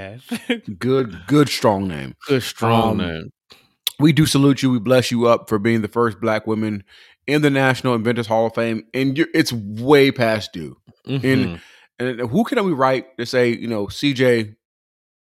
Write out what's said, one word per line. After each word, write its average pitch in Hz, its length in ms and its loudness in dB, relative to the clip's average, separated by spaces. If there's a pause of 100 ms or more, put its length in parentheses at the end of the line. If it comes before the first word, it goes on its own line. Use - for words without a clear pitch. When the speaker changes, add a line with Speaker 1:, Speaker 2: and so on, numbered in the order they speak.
(280)
Speaker 1:
Bath. 233 340 -6 (100)
<laughs> 95 80 -14
Speaker 2:
Good, 123 380 -2 (100)
good, 143 220 4
strong 98 380 0
name. 69 280 -10 (120)
Speaker 1:
Good, 131 160 0
strong 113 480 0
Speaker 2:
Um, 110 60 -2 (100)
Speaker 1:
name. 82 220 -10 (720)
Speaker 2:
we 151 120 4
do 147 140 4
salute 139 380 2
you. 131 80 2
We 123 80 2
bless 123 320 2
you 120 160 2
up 117 220 2
for 110 100 0
being 113 220 2
the 104 60 -4
first 113 320 -2
black 107 260 -2
women 107 380 -4 (420)
in 147 160 0
the 147 80 4
National 131 460 0
Inventors 113 320 -2
Hall 113 200 2
of 113 80 -6
Fame. 113 280 -4 (100)
And 135 240 0
you're, 165 160 0
it's 156 200 0
way 123 580 2
past 110 400 -2
due. 76 240 -12 (320)
Speaker 1:
Mm-hmm. 127 180 -4 (760)
Speaker 2:
And, 120 200 -6
and 120 100 -4
who 190 140 2
can 226 220 -2
we 180 80 0
write 131 440 0
to 117 80 -4
say, 123 240 2
you 117 180 -4
know, 104 200 -4
C 143 260 -2
J 117 420 2 (800)